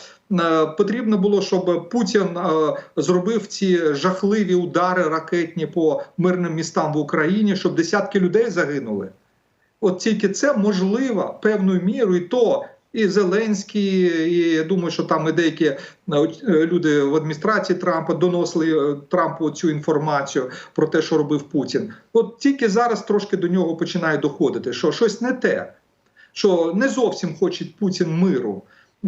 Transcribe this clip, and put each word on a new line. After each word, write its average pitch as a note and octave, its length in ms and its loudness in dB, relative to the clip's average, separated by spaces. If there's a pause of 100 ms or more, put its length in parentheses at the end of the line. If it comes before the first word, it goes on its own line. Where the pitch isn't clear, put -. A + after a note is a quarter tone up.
(340)
е, E3 340 4
потрібно G#3+ 520 0
було, G3 240 2
щоб F3+ 460 0
Путін, G#3+ 340 2
е, E3+ 540 0 (200)
зробив F3+ 500 0
ці E3+ 480 0
жахливі F#3 600 0
удари F3+ 480 0
ракетні D#3 640 -2
по D3+ 360 0 (160)
мирним F3 360 0
містам D#3+ 380 -2
в D3 40 0
Україні, F3+ 600 0
щоб E3+ 180 -2
десятки F#3+ 460 0
людей G#3+ 300 2
загинули. B2+ 580 -4 (720)
От F#3 180 0
тільки G#3+ 300 0
це C#4 280 0
можливо G3+ 840 0
певною F#3+ 400 2
мірою, G#3 340 2
і F3 120 -2
то G#3+ 360 2 (280)
і A3 140 0
Зеленський, G3+ 840 0 (420)
і E3+ 180 2
я D#3 140 2
думаю, E3+ 260 -2
що E3 120 -4
там D#3 260 -2
і D#3+ 40 2
деякі, D#3+ 320 0
е, C#3+ 140 0 (300)
е, D#3+ 580 2
люди D#3 360 2
в C#3 140 2
адміністрації F3 600 -2
Трампа D#3+ 360 -2
доносили, D#3+ 800 0
е, C#3+ 40 -6 (120)
Трампу E3 420 -2
цю D#3 200 -4
інформацію D3 800 -2 (240)
про D#3 120 -2
те, D#3 160 0
що D#3+ 160 0
робив D3 240 0
Путін. B2+ 500 -4 (200)
От A3+ 260 0
тільки C#4 300 2
зараз A3+ 360 0
трошки G3+ 320 -2
до E3+ 120 0
нього E3 280 0
починає D#3+ 420 -2
доходити, C3+ 540 -2
що D3+ 200 0
щось A3 280 0
не B3 120 -2
те, - 400 -2 (600)
що E3+ 440 2
не C4 120 2
зовсім G3 480 -2
хоче - 280 -2 (140)
Путін F3+ 320 -2
миру. C#3 520 0 (460)